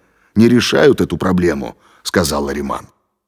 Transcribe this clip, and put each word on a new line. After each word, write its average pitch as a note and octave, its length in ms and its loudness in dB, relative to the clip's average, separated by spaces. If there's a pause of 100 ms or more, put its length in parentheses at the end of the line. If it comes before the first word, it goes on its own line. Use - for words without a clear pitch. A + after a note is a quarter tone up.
(340)
не A2+ 140 4
решают C3 520 2
эту F2 160 -4
проблему, E2+ 600 -2 (260)
сказал D2 460 -2
Ариман. C#2 400 -8 (400)